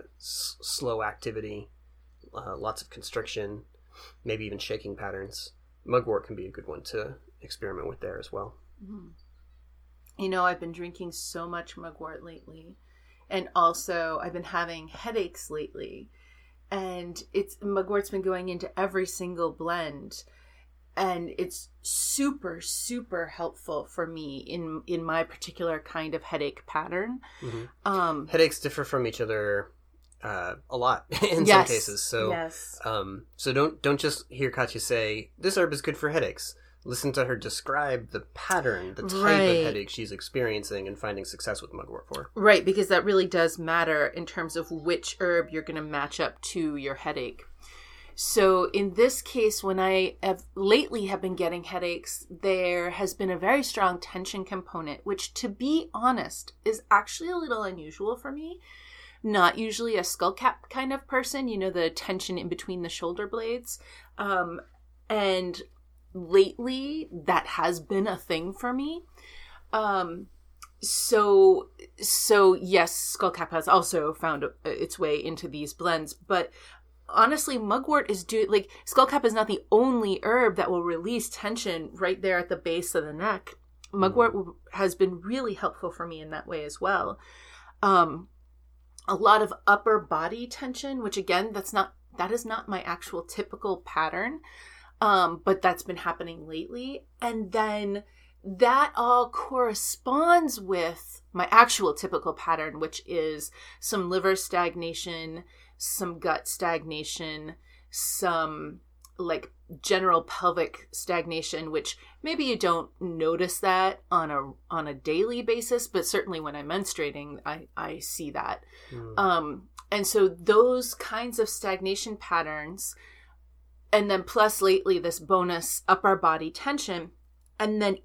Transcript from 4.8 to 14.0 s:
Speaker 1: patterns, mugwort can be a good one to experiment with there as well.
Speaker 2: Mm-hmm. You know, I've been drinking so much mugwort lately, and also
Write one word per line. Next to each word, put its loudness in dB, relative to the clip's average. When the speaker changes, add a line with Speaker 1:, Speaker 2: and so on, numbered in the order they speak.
Speaker 1:
patterns, -10
mugwort 0
can -12
be -10
a -14
good -16
one -10
to -8
experiment -10
with -12
there -10
as -16
well. -10
Speaker 2:
Mm-hmm. -16
You -2
know, 4
I've 2
been -8
drinking -10
so -10
much -10
mugwort -14
lately, -20
and -4
also 0